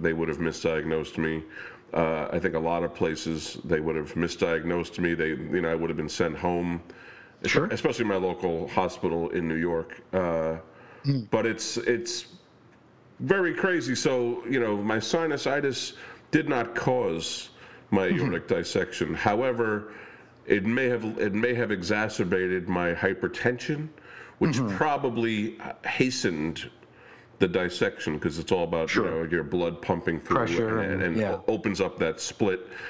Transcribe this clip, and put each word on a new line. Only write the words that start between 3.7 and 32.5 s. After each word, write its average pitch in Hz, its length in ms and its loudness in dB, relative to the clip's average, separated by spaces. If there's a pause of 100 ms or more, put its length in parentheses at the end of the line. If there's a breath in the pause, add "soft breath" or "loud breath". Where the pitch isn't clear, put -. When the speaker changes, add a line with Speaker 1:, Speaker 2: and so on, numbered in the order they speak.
Speaker 1:
would 78 160 0
have 76 180 -4
misdiagnosed 85 840 0
me. 85 160 2
They, 80 160 2
you 80 320 0
know, 82 100 2
I - 20 2
would 82 160 0
have 76 60 -4
been 78 140 -2
sent 80 260 0
home, 87 460 0 (640 loud breath)
Speaker 2:
Sure. 139 240 4
Speaker 1:
especially 120 340 0
my 98 120 2
local 87 520 0
hospital 85 600 0
in 82 180 -2
New 80 80 0
York. 82 440 -2 (120)
Uh, 82 440 0 (500 loud breath)
Speaker 2:
Mm. 131 240 0
Speaker 1:
but 110 160 4
it's, - 320 -4
it's - 480 0 (920)
very 175 340 2
crazy. 151 400 0
So, 123 540 2
you 131 120 2
know, 107 160 2
my 107 220 2
sinusitis 139 960 0 (360 loud breath)
did 151 180 4
not - 260 0
cause 101 760 -2 (400 loud breath)
my 95 180 4
Speaker 2:
Mm-hmm. 120 160 2
Speaker 1:
aortic 87 240 -2
dissection. 82 640 0
However, 110 800 0 (540 loud breath)
it 98 200 4
may 127 220 2
have, 117 160 0 (140)
it 104 140 0
may 117 220 2
have 117 160 0
exacerbated 92 1000 0
my 87 240 2
hypertension, 123 960 -2 (500 loud breath)
which 131 180 2
Speaker 2:
Mm-hmm. 107 200 2
Speaker 1:
probably 117 800 0 (260)
hastened 87 840 0 (720 loud breath)
the - 80 6
dissection, 90 720 0
'cause 80 200 -2
it's 82 140 -4
all 87 120 4
about, 82 240 0
Speaker 2:
Sure. 107 160 2
Speaker 1:
you 90 60 0
know, 82 200 0
your 82 120 2
blood 85 400 -2
pumping 82 380 0
through - 160 0
Speaker 2:
Pressure 110 420 2
Speaker 1:
and, 73 160 0
Speaker 2:
and, - 80 0
Speaker 1:
and 87 140 2
Speaker 2:
yeah. 104 220 0 (100)
Speaker 1:
opens 101 320 0
up 90 180 0
that 80 220 0
split. - 480 0 (200 loud breath)